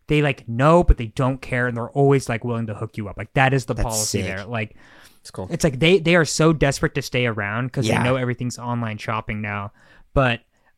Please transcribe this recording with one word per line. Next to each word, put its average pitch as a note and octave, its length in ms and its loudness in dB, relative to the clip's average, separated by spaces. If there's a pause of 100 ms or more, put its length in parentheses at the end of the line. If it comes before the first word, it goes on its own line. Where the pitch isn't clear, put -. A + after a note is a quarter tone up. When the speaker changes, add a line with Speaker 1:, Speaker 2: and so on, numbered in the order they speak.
Speaker 1:
they, D3+ 140 2
like, C#3+ 260 -2
know, D3 360 4
but - 140 6
they A#2+ 80 -6
don't C3 340 -2
care, B2 280 -4
and A#2+ 80 -6
they're A2+ 140 -6
always, C#3 380 4
like, A#2 160 -4
willing A#2 220 -4
to G#2+ 80 -8
hook - 220 -10
you G#2 120 -8
up. - 80 -14
Like, G#2 180 -12
that C3 200 4
is C3 120 0
the B2+ 80 -4
Speaker 2:
That's A2 100 -2
Speaker 1:
policy A2 380 -2
Speaker 2:
sick. F#2+ 40 -4
Speaker 1:
there. F#2+ 180 -8
Like, A2 320 -8 (440)
Speaker 3:
It's - 120 -20
cool. F#2+ 180 -10
Speaker 1:
it's E3 140 -4
like C3 160 0
they, F3 180 6
they E3 180 2
are E3 80 6
so D#3+ 280 2
desperate C#3+ 420 0
to C#3 80 -4
stay B2 240 -2
around A2 460 -4
'cause B2 140 -2
Speaker 2:
Yeah. A2 120 2
Speaker 1:
they A2+ 60 0
know B2+ 120 2
everything's B2 420 -4
online A#2 400 -6
shopping A2 440 -6
now. G#2 300 -6 (420)
But B2+ 260 2 (380)